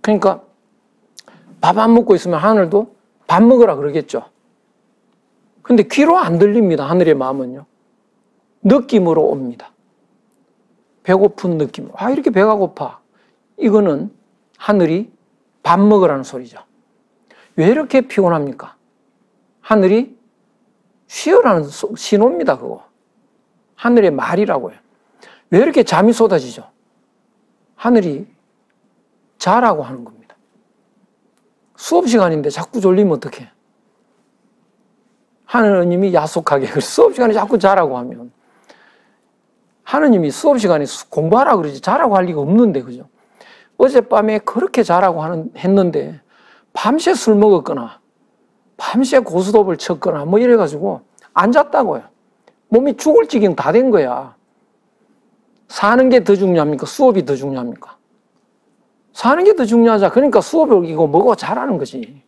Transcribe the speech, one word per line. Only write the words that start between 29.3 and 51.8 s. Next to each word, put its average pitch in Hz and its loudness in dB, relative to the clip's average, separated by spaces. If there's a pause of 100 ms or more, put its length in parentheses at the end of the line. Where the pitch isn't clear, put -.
자라고 202 0
하는 123 -14
겁니다. - -20 (1400)
수업 349 -2
시간인데 170 0
자꾸 170 -8
졸리면 185 2
어떡해? 127 -12 (1900)
하느님이 190 0
야속하게, 147 -2
수업 427 2
시간에 240 0
자꾸 208 -2
자라고 180 0
하면, 123 -14 (1500)
하느님이 233 0
수업 285 0
시간에 170 0
수-, - -16
공부하라 208 0
그러지 147 -6
자라고 233 -2
할 185 0
리가 165 -6
없는데, 170 0
그죠? 123 -18 (680)
어젯밤에 220 2
그렇게 247 -4
자라고 175 0
하는, 160 -8
했는데 165 -2 (520)
밤새 320 -2
술 226 0
먹었거나 165 0 (760)
밤새 262 0
고스톱을 190 0
쳤거나 156 -6
뭐 180 0
이래가지고 190 0 (320)
안 196 2
잤다고요. 247 0 (680)